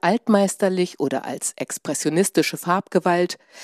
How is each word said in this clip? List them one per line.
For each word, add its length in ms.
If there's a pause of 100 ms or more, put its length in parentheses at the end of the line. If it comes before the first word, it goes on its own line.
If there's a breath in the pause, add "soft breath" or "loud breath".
altmeisterlich 960
oder 280
als 300
expressionistische 1000
Farbgewalt, 800 (260 loud breath)